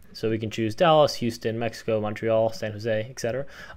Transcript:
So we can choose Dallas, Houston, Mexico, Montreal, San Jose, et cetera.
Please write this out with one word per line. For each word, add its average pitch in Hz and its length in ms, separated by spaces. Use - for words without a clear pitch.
So - 160
we 110 80
can 110 140
choose 110 240
Dallas, 156 400
Houston, 113 420
Mexico, 113 440
Montreal, 110 500
San 107 220
Jose, 107 360
et 131 100
cetera. 123 260